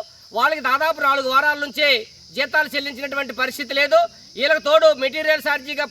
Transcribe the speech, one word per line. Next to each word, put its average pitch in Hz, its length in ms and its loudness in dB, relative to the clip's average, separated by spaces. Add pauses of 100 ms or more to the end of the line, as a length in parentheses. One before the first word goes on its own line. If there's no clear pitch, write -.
(380)
వాళ్ళకి 294 320 0
దాదాపు 311 380 0
నాలుగు 269 260 0
వారాల 294 320 2
నుంచే 285 240 0 (480)
జీతాలు 285 380 0
చెల్లించినటువంటి 277 640 -6
పరిస్థితి 262 380 -6
లేదు. 285 200 4 (380)
వీళ్ళకి 294 300 0
తోడు 311 200 6 (160)
మెటీరియల్ 311 440 -2
ఛార్జీగా 285 440 -4